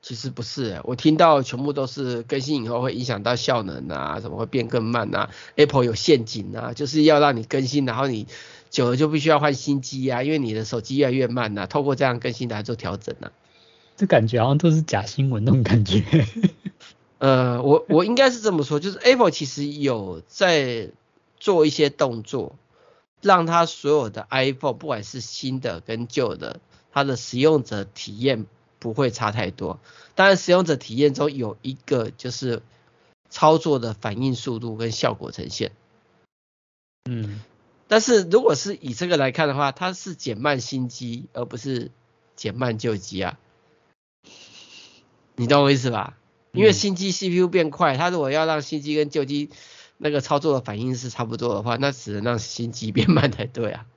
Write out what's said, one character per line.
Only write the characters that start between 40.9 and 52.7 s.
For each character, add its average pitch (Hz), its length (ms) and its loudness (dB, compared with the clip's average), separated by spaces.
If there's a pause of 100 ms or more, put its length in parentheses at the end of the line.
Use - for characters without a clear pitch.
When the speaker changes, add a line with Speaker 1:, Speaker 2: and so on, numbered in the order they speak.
Speaker 1:
机， 120 420 -12
而 120 140 -8
不 123 100 -14
是 127 340 -6 (440)
减 104 200 -8
慢 120 220 -2
旧 110 220 -4
机 95 240 -8
啊。 - 160 -6 (2000)
你 120 80 -2
懂 143 180 6
我 139 60 6
意 139 60 6
思 123 140 -2
吧？ 107 260 -6 (380)
Speaker 2:
嗯。 185 60 0
Speaker 1:
因 208 40 6
为 214 80 10
新 202 220 0
机 190 160 -4
C 185 180 -4
P 175 80 0
U 180 100 4
变 170 220 2
快， 147 300 0
它 170 100 0
如 180 100 -2
果 139 120 0
要 156 160 0
让 156 160 -2
新 151 180 -6
机 147 160 -4
跟 147 140 0
旧 143 160 -2
机 147 240 -4 (480)
那 151 100 -4
个 147 140 0
操 143 160 0
作 143 160 2
的 127 80 -2
反 104 180 -8
应 127 140 -2
是 123 160 -8
差 120 160 -6
不 117 100 -8
多 120 160 -2
的 101 100 -4
话， 117 140 -2
那 139 160 -2
只 120 200 -12
能 104 120 -6
让 120 140 0
新 117 340 -8